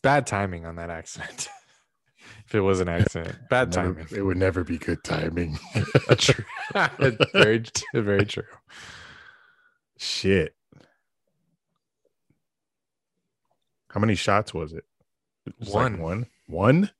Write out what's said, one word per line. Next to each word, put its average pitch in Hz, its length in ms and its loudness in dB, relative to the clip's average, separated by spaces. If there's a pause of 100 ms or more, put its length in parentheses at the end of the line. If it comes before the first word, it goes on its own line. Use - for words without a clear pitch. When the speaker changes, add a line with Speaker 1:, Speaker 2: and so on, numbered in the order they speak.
Speaker 1:
Bad 139 240 4
timing 92 380 -4
on 82 120 -10
that 85 120 -8
accident. - 640 -12
<laughs> 784 40 -20 (880)
If - 100 -8
it 104 60 2
was 95 180 2
an 90 80 0
accident, 85 480 -2 (140)
bad 123 260 2
Speaker 2:
Never, 90 180 0
Speaker 1:
timing. 82 220 -12
Speaker 2:
it 98 60 -4
would 95 160 0
never 92 260 2
be 80 140 -4
good 82 260 -4
timing. 80 560 -4 (160)
<laughs> - 220 2
Speaker 1:
<laughs> - 200 4
True. - 280 2 (280)
<laughs> 135 600 0
Very, 113 280 6 (320)
very 101 320 2
true. - 180 -8 (1500)
Speaker 2:
Shit. - 580 0 (3250)
How 104 100 -4
many 107 160 4
shots 104 380 2
was 80 180 -6
it? 80 140 -12 (600)
It 156 140 -12
was 107 100 -10
like 101 60 -4
Speaker 1:
One. 110 240 2
Speaker 2:
one? 90 260 -4 (220)
One? 127 520 4